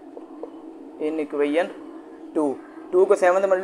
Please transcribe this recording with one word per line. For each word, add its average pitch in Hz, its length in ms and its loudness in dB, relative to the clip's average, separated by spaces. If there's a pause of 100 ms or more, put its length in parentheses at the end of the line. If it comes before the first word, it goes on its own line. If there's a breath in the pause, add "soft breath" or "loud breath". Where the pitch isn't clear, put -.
(1000)
in 156 180 -2
equation 147 480 0 (680)
टू, 147 200 0 (360)
टू 180 140 6
को 196 100 6
सेवन 180 260 4
से 196 60 4
मल्टीप्लाई 190 160 2